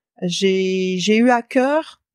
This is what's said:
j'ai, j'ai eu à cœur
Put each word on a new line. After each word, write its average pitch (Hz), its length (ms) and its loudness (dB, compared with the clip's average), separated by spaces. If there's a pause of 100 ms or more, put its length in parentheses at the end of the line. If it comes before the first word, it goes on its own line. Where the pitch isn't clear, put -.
(240)
j'ai, 190 760 -2
j'ai 202 200 0
eu 240 120 4
à 240 140 2
cœur 285 580 -2 (140)